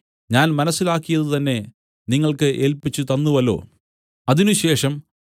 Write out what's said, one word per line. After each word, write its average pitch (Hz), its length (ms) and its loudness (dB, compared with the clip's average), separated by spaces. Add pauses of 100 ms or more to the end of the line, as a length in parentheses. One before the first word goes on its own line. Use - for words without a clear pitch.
(320)
ഞാൻ 151 240 2
മനസ്സിലാക്കിയത് 160 800 -2
തന്നെ 131 300 -2 (420)
നിങ്ങൾക്ക് 147 360 0
ഏൽപ്പിച്ചു 143 580 -2
തന്നുവല്ലോ. 131 640 0 (640)
അതിനുശേഷം 147 760 2 (200)